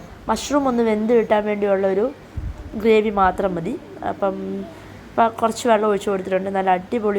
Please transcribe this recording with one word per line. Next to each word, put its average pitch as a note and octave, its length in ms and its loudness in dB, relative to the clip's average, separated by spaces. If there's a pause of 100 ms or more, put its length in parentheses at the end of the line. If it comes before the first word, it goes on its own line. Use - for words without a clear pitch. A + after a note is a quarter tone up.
(280)
മഷ്റൂം C4+ 420 0
ഒന്ന് A#3+ 200 2
വെന്ത് A3 280 2
കിട്ടാൻ G#3 320 2
വേണ്ടിയുള്ള G3+ 440 2
ഒരു G#3 120 2 (760)
ഗ്രേവി A3 300 4 (100)
മാത്രം F#3 340 2
മതി. F3+ 180 -4 (360)
അപ്പം F#3+ 260 -2 (760)
ഇപ്പം A3+ 280 2
കുറച്ച് A3 320 -2
വെള്ളം G#3+ 180 4
ഒഴിച്ച് G3+ 220 0
കൊടുത്തിട്ടുണ്ട്. F#3+ 460 -2
നല്ല F#3+ 200 0
അടിപൊളി G#3 420 -2